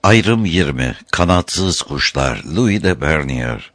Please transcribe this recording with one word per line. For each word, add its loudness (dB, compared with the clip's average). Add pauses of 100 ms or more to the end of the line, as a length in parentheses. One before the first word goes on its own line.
Ayrım 4
yirmi. -2 (160)
Kanatsız 0
Kuşlar. -4 (120)
Louis 2
de 0
Bernier. -2